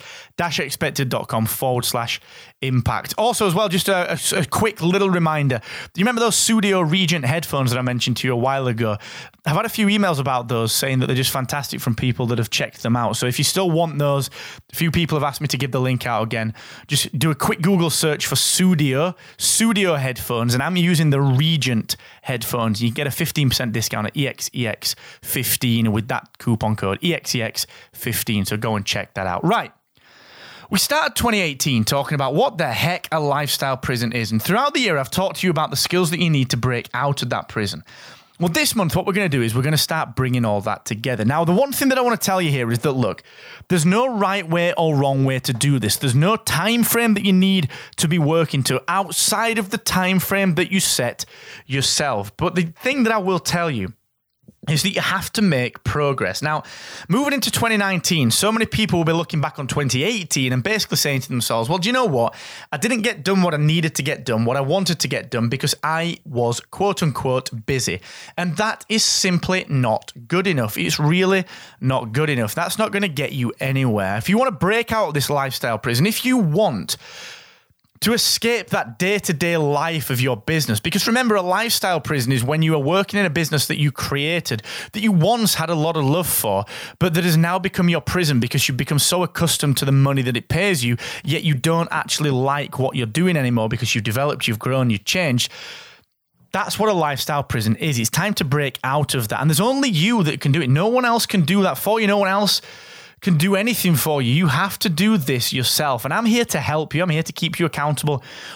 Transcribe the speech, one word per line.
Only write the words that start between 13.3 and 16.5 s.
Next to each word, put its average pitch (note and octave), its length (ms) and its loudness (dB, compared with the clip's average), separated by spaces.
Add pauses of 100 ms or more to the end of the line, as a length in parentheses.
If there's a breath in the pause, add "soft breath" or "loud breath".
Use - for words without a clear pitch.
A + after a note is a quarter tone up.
you D3 60 0
still F#3 260 0
want D#3+ 300 0
those, C#3+ 320 0 (420 loud breath)
a - 20 -12
few E3 140 0
people D#3+ 260 0
have C#3+ 80 0
asked C#3 160 -4
me D3 100 -4
to C#3+ 80 -2
give C3 140 -2
the C3+ 80 0
link B2+ 280 0
out A2+ 160 0
again. A2+ 320 -4 (320 loud breath)